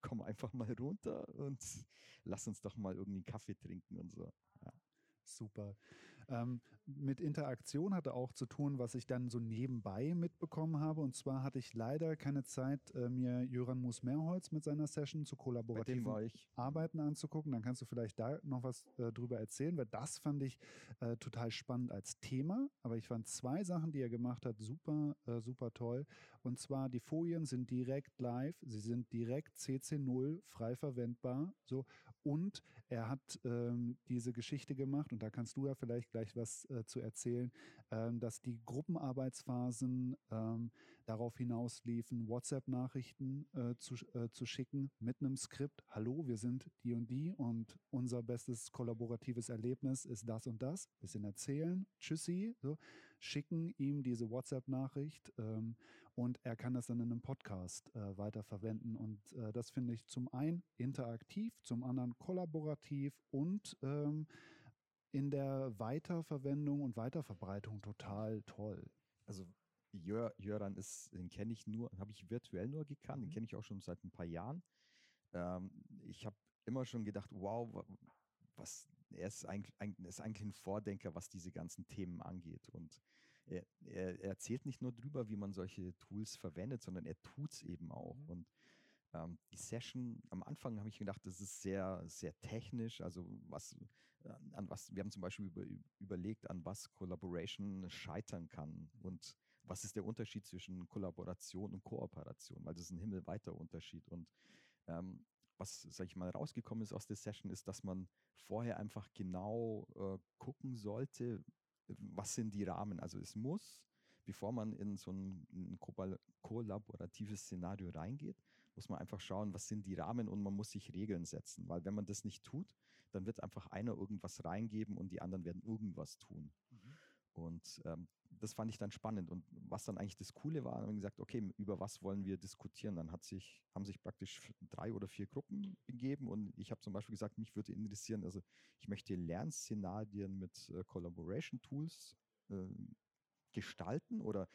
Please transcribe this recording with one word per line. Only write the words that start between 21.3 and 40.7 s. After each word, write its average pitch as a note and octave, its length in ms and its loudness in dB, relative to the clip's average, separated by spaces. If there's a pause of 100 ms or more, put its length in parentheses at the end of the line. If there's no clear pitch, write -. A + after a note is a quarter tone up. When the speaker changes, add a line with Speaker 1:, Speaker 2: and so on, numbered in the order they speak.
Speaker 2:
spannend B2 420 2
als - 280 -4
Thema. F3+ 480 4 (140)
Aber A#2 140 2
ich A2 100 0
fand A2+ 200 0
zwei D3+ 380 2
Sachen, E3 280 4
die C#3 80 4
er B2 80 6
gemacht A#2+ 380 2
hat, G#2+ 120 2
super, D3 580 4 (100)
äh, A#2+ 140 4
super A#2+ 320 -2
toll. B2 340 0 (360)
Und B2 160 0
zwar C3+ 300 2
die B2 120 2
Folien E3 460 2
sind B2 240 2
direkt B2+ 500 2
live, B2+ 420 2
sie G#2+ 180 -2
sind A#2 320 2
direkt A#2+ 460 2
C C3 220 2
C - 180 0
null C3+ 480 4
frei A#2 300 0
verwendbar. B2+ 800 2 (100)
So. C3 200 2 (380)
Und D#3+ 400 4 (260)
er A2+ 200 2
hat, - 360 -2
ähm, A#2+ 520 4 (120)
diese B2 240 4
Geschichte C3 420 0
gemacht, C#3 380 4
und A2 100 0
da A2 80 0
kannst - 260 0
du C3+ 100 4
ja C3+ 80 4
vielleicht A#2+ 360 2
gleich A2+ 260 0
was, - 300 0
äh, A#2+ 180 0
zu - 160 -2
erzählen, A#2+ 500 2 (400)
ähm, A2+ 300 2
dass A2+ 220 0
die A#2 240 -2
Gruppenarbeitsphasen, B2+ 1500 2 (140)
ähm, A2+ 400 2 (360)